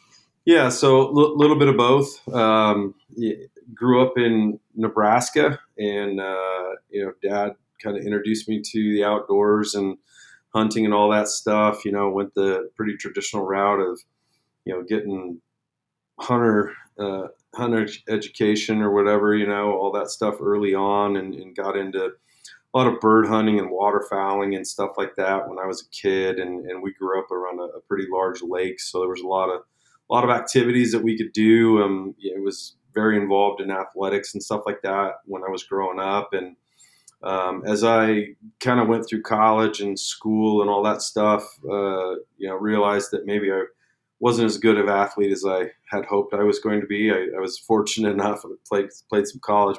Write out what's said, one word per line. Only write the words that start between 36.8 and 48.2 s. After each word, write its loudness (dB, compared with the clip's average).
um, -4
as 0
I 2
kinda 2
went 0
through -4
college 2
and -6
school 0
and 0
all 2
that 0
stuff, 2
uh, -2
you -8
know, -6
realized 0
that -6
maybe 0
I -2
wasn't 2
as -2
good 4
of 2
athlete 0
as -4
I -2
had -6
hoped -2
I 0
was 2
going -2
to -10
be. 0
I, 0
I -6
was -8
fortunate 0
enough, -2